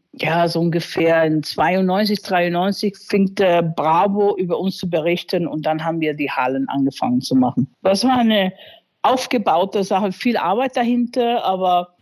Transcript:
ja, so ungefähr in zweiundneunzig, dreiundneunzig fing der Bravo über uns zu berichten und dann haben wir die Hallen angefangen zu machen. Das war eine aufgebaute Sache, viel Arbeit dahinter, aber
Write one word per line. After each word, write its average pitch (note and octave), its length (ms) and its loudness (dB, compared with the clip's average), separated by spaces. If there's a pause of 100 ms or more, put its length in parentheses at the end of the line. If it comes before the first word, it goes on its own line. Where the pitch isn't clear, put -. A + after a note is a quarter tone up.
(120)
ja, E3+ 380 0
so E3 100 -2
ungefähr E3 640 0
in D#3 180 0
zweiundneunzig, F#3+ 800 0
dreiundneunzig F#3 760 -2
fing G3 380 0
der F3 260 4
Bravo F3 760 2
über F3 240 -2
uns F#3 160 -4
zu F3+ 140 -6
berichten F3 580 -2
und D#3 180 -6
dann D#3 200 -2
haben E3 160 -2
wir D#3 120 0
die D3 160 -4
Hallen C3+ 380 -2
angefangen B2+ 540 0
zu - 140 -2
machen. B2+ 380 2 (100)
Das G3 200 2
war B3+ 140 4
eine G#3+ 340 2 (520)
aufgebaute G3+ 840 0
Sache, G3 260 0
viel A#3 240 -2
Arbeit A3 400 -2
dahinter, A#3+ 720 0
aber F3+ 560 0